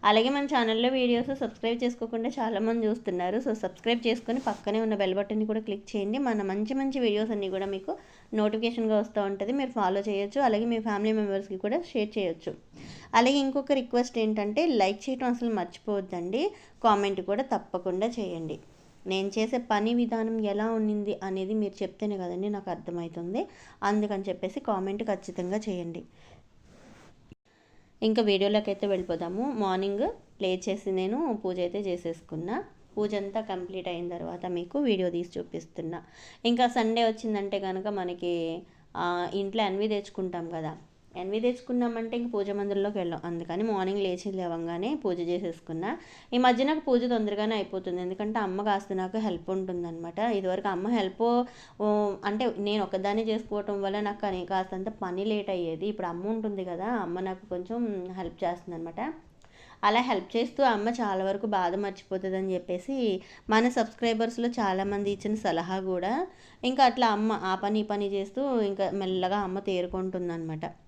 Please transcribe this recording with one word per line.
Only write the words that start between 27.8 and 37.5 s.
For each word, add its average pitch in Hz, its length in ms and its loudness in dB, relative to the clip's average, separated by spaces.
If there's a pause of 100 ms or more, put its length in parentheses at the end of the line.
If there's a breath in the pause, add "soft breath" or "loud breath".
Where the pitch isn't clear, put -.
ఇంకా 220 200 4
వీడియోలోకి 208 480 4
అయితే 196 180 0
వెళ్ళిపోదాము. 180 640 -2
మార్నింగ్ 202 500 0 (400)
లేచేసి 190 500 -2
నేను 214 540 0
పూజ 180 140 -2
అయితే 175 200 -2
చేసేసుకున్నా. 175 840 -4 (340)
పూజ 214 180 0
అంతా 202 260 -2
కంప్లీట్ 185 460 -6
అయిన 175 220 -4
తర్వాత 175 360 -8
మీకు 175 340 -2
వీడియో 196 300 4
తీసి 175 300 -4
చూపిస్తున్నా. 165 600 -8 (440 loud breath)
ఇంకా 240 220 6
సండే 233 360 2
వచ్చిందంటే 214 560 0